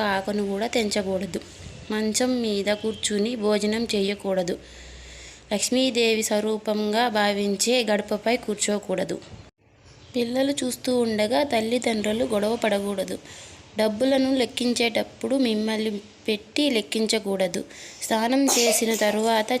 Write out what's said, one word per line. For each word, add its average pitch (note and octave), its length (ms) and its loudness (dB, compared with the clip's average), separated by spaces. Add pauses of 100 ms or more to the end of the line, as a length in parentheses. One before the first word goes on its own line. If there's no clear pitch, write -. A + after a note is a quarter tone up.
ఆకును G3+ 400 0
కూడా G3 200 -2
తెంచకూడదు. G3 720 -2 (500)
మంచం G#3+ 420 0 (100)
మీద G3+ 320 0
కూర్చుని G#3 640 -2
భోజనం G#3+ 480 2
చేయకూడదు. G3 720 0 (960)
లక్ష్మీదేవి A3+ 720 2
స్వరూపంగా G#3+ 880 0
భావించే G#3 720 2
గడపపై G#3 520 0
కూర్చోకూడదు. G#3 840 -2 (920)
పిల్లలు B3+ 420 0
చూస్తూ B3+ 460 -4
ఉండగా A3+ 440 2
తల్లిదండ్రులు A3+ 840 0
గొడవ G#3+ 300 0
పడకూడదు. G3+ 640 -2 (600)
డబ్బులను C4 580 2
లెక్కించేటప్పుడు A#3 1000 0
మిమ్మల్ని A3 560 0 (320)
పెట్టి A3 460 -2
లెక్కించకూడదు. G#3 920 0 (400)
స్నానం A#3 440 2
చేసిన A#3 500 4
తరువాత G#3+ 640 2